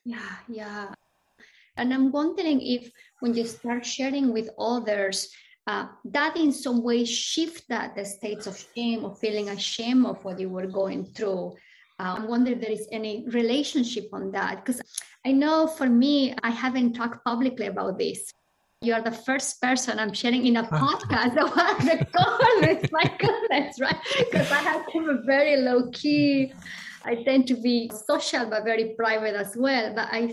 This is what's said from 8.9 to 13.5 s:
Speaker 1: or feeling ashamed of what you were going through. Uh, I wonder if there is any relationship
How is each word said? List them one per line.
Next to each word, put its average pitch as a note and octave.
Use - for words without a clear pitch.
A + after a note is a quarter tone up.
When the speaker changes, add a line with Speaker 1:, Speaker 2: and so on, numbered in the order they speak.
Speaker 1:
or G3
feeling G#3
ashamed A#3
of F#3+
what F#3
you F#3+
were F#3
going F#3+
through. F#3
Uh, F#3
I A3
wonder A#3+
if A#3
there G#3+
is G#3+
any A3
relationship A#3